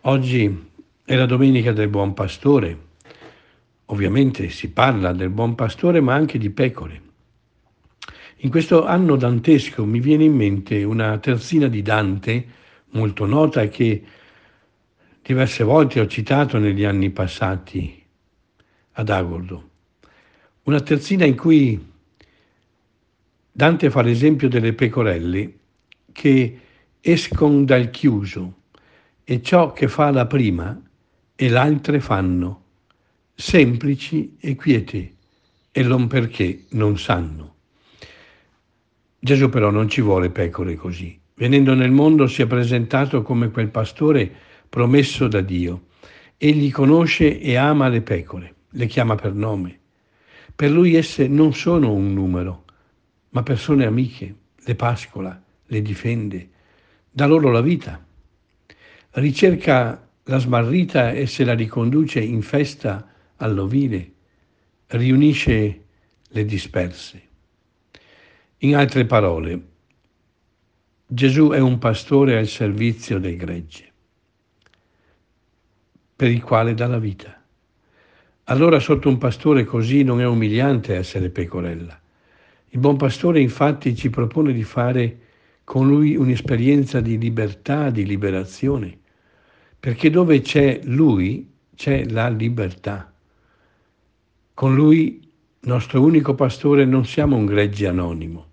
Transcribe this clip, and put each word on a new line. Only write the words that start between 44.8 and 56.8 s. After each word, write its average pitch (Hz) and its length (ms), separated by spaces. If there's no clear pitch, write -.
da 104 100
Dio. 90 460
Egli 151 340
conosce 151 680
e 127 160
ama 139 320
le 117 140
pecore, 90 540
le 120 160
chiama 113 280
per 101 180
nome. 101 460
Per 143 160
lui 170 260
esse 156 340
non 147 240
sono 151 400
un 98 200
numero, 92 520
ma 127 120
persone 135 440
amiche, 110 500
le 120 180
pascola, 95 680
le 107 160
difende, 104 680